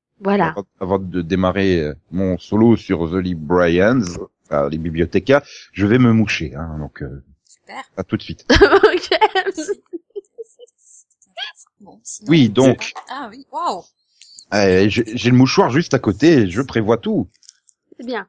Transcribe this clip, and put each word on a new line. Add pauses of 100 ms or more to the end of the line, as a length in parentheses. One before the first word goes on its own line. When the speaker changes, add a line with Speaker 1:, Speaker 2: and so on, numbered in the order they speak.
(200)
Speaker 1:
Voilà.
Speaker 2:
Avant, (160)
avant
de
démarrer,
euh, (180)
mon
solo
sur
The
Librarians, (520)
euh,
les
bibliothécaires, (300)
je
vais
me
moucher,
hein,
donc,
euh, (240)
Speaker 3:
Super. (140)
Speaker 2:
à
tout
de
suite.
Speaker 1:
<laughs>
Ok. (2750)
Speaker 3:
Bon,
sinon,
Speaker 2:
Oui,
donc. (160)
Speaker 3:
ah
oui,
waouh. (720)
Speaker 2:
Euh,
j'ai, (100)
j'ai
le
mouchoir
juste
à
côté,
je
prévois
tout. (680)
Speaker 1:
C'est
bien.